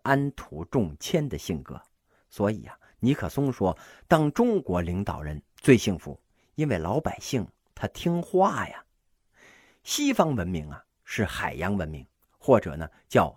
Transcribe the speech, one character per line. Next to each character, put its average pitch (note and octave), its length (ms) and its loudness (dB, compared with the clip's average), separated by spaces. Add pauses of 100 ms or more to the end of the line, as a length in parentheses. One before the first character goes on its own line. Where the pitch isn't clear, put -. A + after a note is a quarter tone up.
安 C#3 300 0
土 - 320 -12
重 F2 340 -2
迁 D3+ 300 -2
的 D#2 100 -6
性 D2+ 240 -6
格。 - 180 -16 (500)
所 G#2 200 0
以 G#2+ 140 -6
啊， - 100 -18 (240)
尼 B2+ 160 4
克 F#2+ 140 -4
松 C3+ 240 -2
说， F#2 240 0 (320)
当 D#3 240 4
中 A#3 300 2
国 F2 180 -2
领 F2 240 -2
导 D2+ 180 -6
人 D2+ 180 -8 (160)
最 B2+ 200 8
幸 G2+ 220 0
福， - 200 -14 (360)
因 D3+ 120 -2
为 A2+ 120 0
老 F2+ 200 -2
百 - 220 -4
姓 A2+ 260 -4 (280)
他 - 140 -4
听 F3 320 -2
话 F3+ 480 0
呀。 - 140 -18 (1000)
西 C#4+ 280 0
方 E3 220 2
文 F2+ 140 -2
明 D#2+ 220 -4
啊， C#2+ 120 -16 (220)
是 - 200 -2
海 - 300 -4
洋 G2 220 -2
文 E2 100 -4
明， D2+ 180 -12 (340)
或 B2+ 200 6
者 D2+ 160 -4
呢， D#2 140 -8 (200)
叫 F2+ 280 4